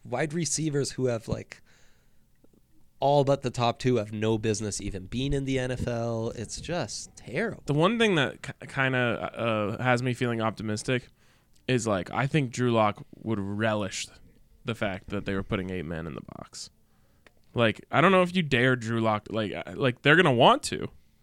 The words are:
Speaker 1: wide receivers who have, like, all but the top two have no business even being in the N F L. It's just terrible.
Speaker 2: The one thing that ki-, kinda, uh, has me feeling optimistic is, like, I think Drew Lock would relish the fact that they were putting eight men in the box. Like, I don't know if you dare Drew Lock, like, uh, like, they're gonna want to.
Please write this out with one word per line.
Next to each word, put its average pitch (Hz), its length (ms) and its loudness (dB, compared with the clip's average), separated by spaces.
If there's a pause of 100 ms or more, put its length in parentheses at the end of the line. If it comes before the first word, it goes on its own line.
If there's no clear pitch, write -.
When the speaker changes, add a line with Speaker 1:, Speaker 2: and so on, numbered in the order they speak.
Speaker 1:
wide 139 300 -4
receivers 147 580 -2
who 131 140 -2
have, 117 220 -2
like, 110 340 -8 (1400)
all 139 240 4
but 139 180 2
the 123 80 -4
top 117 280 0
two 127 180 2
have 104 160 -2
no 110 260 0
business 107 420 -2
even 98 260 -8
being 135 260 -2
in 139 120 0
the 131 140 0
N 127 120 -2
F - 160 -4
L. 117 500 -2
It's 107 240 -10
just - 560 -8
terrible. 180 500 -6
Speaker 2:
The 143 80 2
one 185 240 4
thing 220 160 4
that 131 280 0
ki-, - 100 -10 (160)
kinda, 131 300 0 (800)
uh, - 40 -6
has 123 200 2
me 127 120 0
feeling 120 260 0
optimistic 110 680 -2 (580)
is, 120 180 2
like, 95 260 0
I 123 140 0
think 139 240 0
Drew 123 220 0
Lock 107 300 2 (200)
would 110 160 -2
relish 104 680 -2 (580)
the 117 100 -4
fact 95 340 -6
that 98 180 -6
they 101 80 -2
were 98 80 -2
putting 95 280 -4
eight 90 140 -6
men 82 220 -8
in 71 80 -10
the 50 80 -12 (140)
box. - 340 -16 (840)
Like, 113 360 0
I 123 100 2
don't 185 120 6
know 185 100 6
if 180 120 -2
you 185 80 2
dare 131 340 2
Drew 117 240 -2
Lock, 107 300 0
like, 107 220 -4
uh, 82 100 -8 (140)
like, 120 260 0
they're 151 140 6
gonna 170 160 6
want 175 320 6
to. - 240 -4 (340)